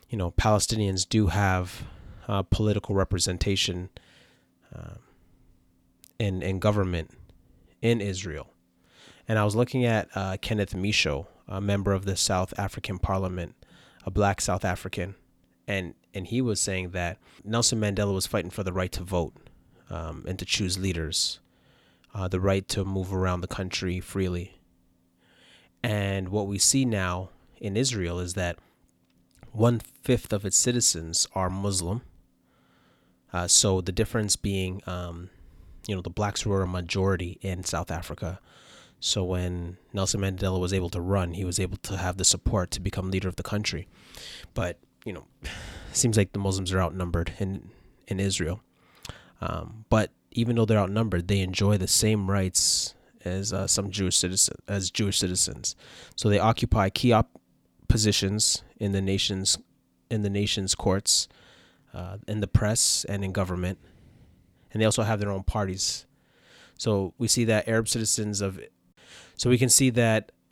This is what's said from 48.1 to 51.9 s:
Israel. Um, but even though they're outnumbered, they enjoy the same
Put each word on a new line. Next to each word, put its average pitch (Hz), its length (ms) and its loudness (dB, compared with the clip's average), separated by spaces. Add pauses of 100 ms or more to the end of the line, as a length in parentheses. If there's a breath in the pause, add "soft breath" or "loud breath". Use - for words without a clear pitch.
Israel. 92 420 -2 (800 loud breath)
Um, 85 480 -8
but 110 240 4 (180)
even 117 240 0
though 113 100 4
they're 107 140 4
outnumbered, 98 480 0
they 98 140 2
enjoy 98 360 2
the 92 120 0
same 104 420 2